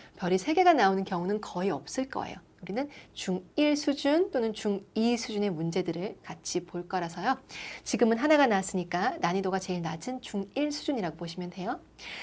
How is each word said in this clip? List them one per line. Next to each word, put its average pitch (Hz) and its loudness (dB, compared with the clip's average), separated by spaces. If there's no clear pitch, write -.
별이 185 2
세 285 0
개가 359 8
나오는 196 4
경우는 190 -2
거의 196 -4
없을 175 -4
거예요. - -6
우리는 254 -4
중일 294 0
수준 294 2
또는 226 0
중이 220 0
수준의 208 -2
문제들을 170 -2
같이 - -6
볼 175 -8
거라서요. 180 -2
지금은 226 4
하나가 294 6
나왔으니까 190 0
난이도가 190 0
제일 180 -4
낮은 170 -6
중 196 -6
일 294 0
수준이라고 233 -2
보시면 175 -8
돼요. 196 -6